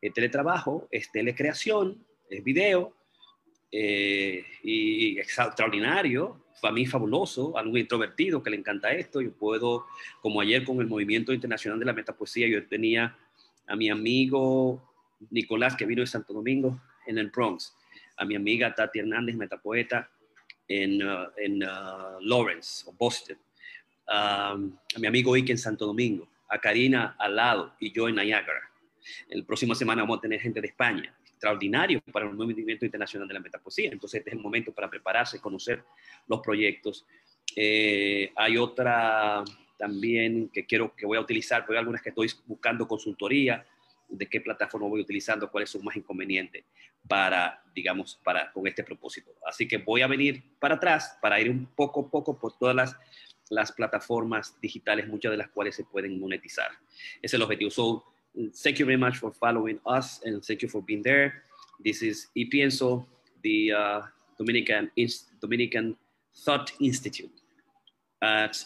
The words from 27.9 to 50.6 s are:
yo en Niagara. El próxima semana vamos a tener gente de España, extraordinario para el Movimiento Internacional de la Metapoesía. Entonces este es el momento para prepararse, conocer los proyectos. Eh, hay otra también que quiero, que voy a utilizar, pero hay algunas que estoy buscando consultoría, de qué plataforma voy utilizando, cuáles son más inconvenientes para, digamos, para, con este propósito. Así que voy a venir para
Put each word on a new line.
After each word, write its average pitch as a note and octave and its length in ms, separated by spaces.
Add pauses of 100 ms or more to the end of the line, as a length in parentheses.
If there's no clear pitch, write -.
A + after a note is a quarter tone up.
yo A2+ 160
en A2+ 80
Niagara. G2+ 560 (560)
El - 160
próxima A#2 320
semana A2+ 280
vamos A2 160
a - 20
tener A2 180
gente A2 220
de G#2 60
España, A2+ 460 (120)
extraordinario G#2+ 760 (120)
para G#2 120
el G2+ 80
Movimiento A2 520
Internacional G2+ 420
de F#2+ 60
la F#2+ 80
Metapoesía. F#2+ 500
Entonces G#2 280
este - 100
es A2+ 80
el A2 40
momento A2 300
para G2 180
prepararse, G2+ 520
conocer G#2 420 (440)
los - 120
proyectos. G#2 680 (480)
Eh, G#2 800
hay A2 220
otra A2+ 880 (340)
también A2+ 720
que F#2+ 180
quiero, A2+ 300
que G#2 100
voy G#2+ 120
a A2+ 40
utilizar, A2 440
pero A2 120
hay - 20
algunas A#2 220
que - 80
estoy A2+ 220 (140)
buscando A#2 420
consultoría, A2+ 800 (420)
de G2 200
qué A2 120
plataforma G#2 480
voy G#2 140
utilizando, G#2 480
cuáles G2+ 220
son G2 120
más G2 140
inconvenientes F#2+ 680 (440)
para, F#2 560 (100)
digamos, F2+ 500
para, F2 280
con F#2+ 160
este G2+ 160
propósito. - 480 (140)
Así - 220
que A2+ 100
voy G#2+ 240
a C3 60
venir C3+ 360 (160)
para D3 160